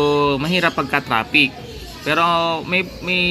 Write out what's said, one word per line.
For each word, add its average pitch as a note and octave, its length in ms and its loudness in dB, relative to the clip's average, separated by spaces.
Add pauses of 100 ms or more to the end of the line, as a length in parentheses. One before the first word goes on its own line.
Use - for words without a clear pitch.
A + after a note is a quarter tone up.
(420)
mahirap E3+ 320 0
pagka C#3+ 320 0
traffic. B2+ 480 2 (480)
Pero D3+ 160 0 (480)
may, F3+ 160 0 (240)
may F3+ 240 0